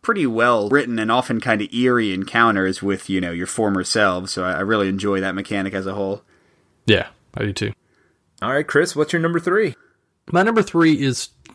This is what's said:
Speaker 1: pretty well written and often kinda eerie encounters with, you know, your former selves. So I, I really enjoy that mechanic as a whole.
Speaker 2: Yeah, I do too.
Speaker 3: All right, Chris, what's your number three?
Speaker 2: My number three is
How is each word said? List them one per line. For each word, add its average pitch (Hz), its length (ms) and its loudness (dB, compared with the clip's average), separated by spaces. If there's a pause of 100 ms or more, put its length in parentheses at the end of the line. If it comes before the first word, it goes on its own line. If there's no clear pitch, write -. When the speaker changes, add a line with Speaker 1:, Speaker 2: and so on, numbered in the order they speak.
Speaker 1:
pretty 196 260 0
well 113 420 2
written 120 300 2
and 110 120 -2
often 120 280 0
kinda 107 340 -2
eerie 120 400 2
encounters 98 680 2
with, 98 260 -2
you 95 120 0
know, 87 100 -4
your 87 160 -6
former 101 380 0
selves. 95 480 0
So 95 100 -4
I, 92 120 -2
I 76 40 -4
really 101 300 0
enjoy 98 320 -2
that 95 140 -4
mechanic 98 380 -4
as 95 140 -6
a 95 60 -6
whole. 101 280 -4 (640)
Speaker 2:
Yeah, 104 220 2 (260)
I - 100 -4
do 101 100 -4
too. 104 200 -6 (680)
Speaker 3:
All 110 100 -4
right, 147 160 0
Chris, 170 280 2
what's 151 180 -2
your 170 80 0
number 170 180 -2
three? 180 340 0 (580)
Speaker 2:
My 175 120 4
number 220 180 2
three 160 400 2
is 131 280 -2 (260)